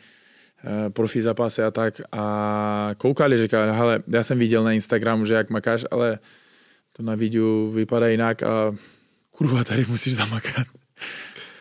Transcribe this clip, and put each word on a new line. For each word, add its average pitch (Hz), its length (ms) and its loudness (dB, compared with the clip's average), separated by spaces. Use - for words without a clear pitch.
eh, 107 260 -4
profi 113 320 0
zápasy 113 420 0
a 110 80 0
tak 110 300 -2
a 104 840 -2
koukali, 135 440 2
říkali, 110 300 2
"Hele, 113 360 2
já 117 160 2
jsem 127 160 0
viděl 113 240 4
na 113 80 2
Instagramu, 110 540 0
že 110 80 0
jak 110 160 2
makáš, 113 420 -2
ale 117 280 0
to 113 100 -12
na 110 120 -4
videu 110 560 0
vypadá 110 360 2
jinak 113 360 2
a 110 320 0
kurva, 127 320 2
tady 113 260 0
musíš 123 260 -2
zamakat." 110 520 -4